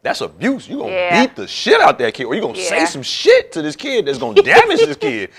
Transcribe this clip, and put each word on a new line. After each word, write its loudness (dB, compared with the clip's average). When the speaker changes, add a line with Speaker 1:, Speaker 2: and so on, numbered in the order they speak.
Speaker 1:
that's -4
abuse. -6
You -10
gonna -8
Speaker 2:
Yeah. 0
Speaker 1:
beat -4
the -10
shit 0
out 4
that -2
kid, -8
or -4
you -4
gonna -6
say -2
Speaker 2:
Yeah. 2
Speaker 1:
some -6
shit 2
to -6
this -6
kid -4
that's -4
gonna 4
damage 4
this 2
Speaker 2:
<laughs> -14
Speaker 1:
kid. -4